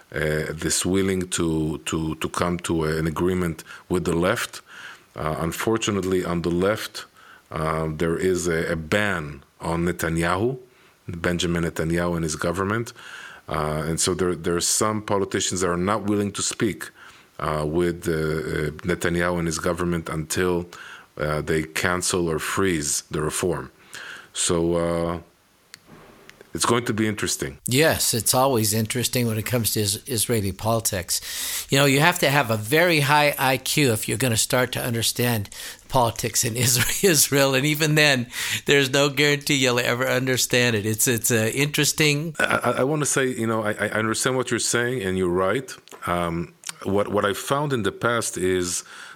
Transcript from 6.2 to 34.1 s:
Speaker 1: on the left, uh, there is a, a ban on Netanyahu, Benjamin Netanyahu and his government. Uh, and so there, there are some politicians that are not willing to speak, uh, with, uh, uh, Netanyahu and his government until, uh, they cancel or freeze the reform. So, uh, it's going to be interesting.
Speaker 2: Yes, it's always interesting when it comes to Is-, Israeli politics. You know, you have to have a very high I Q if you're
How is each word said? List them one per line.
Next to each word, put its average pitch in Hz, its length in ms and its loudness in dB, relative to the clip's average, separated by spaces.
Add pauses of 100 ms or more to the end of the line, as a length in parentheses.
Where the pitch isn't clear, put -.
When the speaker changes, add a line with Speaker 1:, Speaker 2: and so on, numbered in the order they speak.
Speaker 1:
on 87 160 -2
the 85 100 0
left, 95 540 -2 (440)
uh, 80 460 -2
there 82 220 0
is 90 300 0
a, 82 260 0
a - 20 -2
ban 80 680 -2 (200)
on 85 240 0
Netanyahu, 87 720 0 (480)
Benjamin 85 560 0
Netanyahu 85 520 0
and 82 80 -2
his 78 120 -2
government. 98 580 -2 (540)
Uh, 78 380 -2
and 80 140 -2
so 92 140 0
there, 87 220 0
there 85 200 -2
are 85 60 0
some 107 400 0
politicians 98 600 -2
that 90 80 0
are 87 80 0
not 98 260 0
willing 101 280 0
to - 100 -8
speak, - 480 -4 (500)
uh, 76 260 -2
with, 85 420 0
uh, 87 40 0
uh, 80 40 0 (680)
Netanyahu 87 540 0
and 82 80 -2
his 82 120 -4
government 87 500 -2
until, 87 580 0 (500)
uh, 76 240 -2
they 80 220 0
cancel 90 680 0
or 78 100 0
freeze 80 720 -2
the 80 100 -2
reform. 76 500 -2 (640)
So, 85 420 2
uh, 85 440 0 (1300)
it's - 120 -2
going 117 200 2
to 117 80 -2
be 107 140 0
interesting. 87 580 -4
Speaker 2:
Yes, 127 480 2
it's 110 200 0
always 127 400 4
interesting 113 520 0
when 110 120 0
it 110 80 -4
comes 120 260 0
to - 80 -2
Is-, 104 260 -2
Israeli 110 460 0
politics. - 1160 -4
You 135 100 4
know, 143 60 6
you 139 160 4
have 170 180 4
to 156 100 4
have 135 220 2
a 113 60 2
very 156 420 4
high 147 400 4
I 135 160 4
Q 131 380 2
if 107 160 -2
you're 120 80 0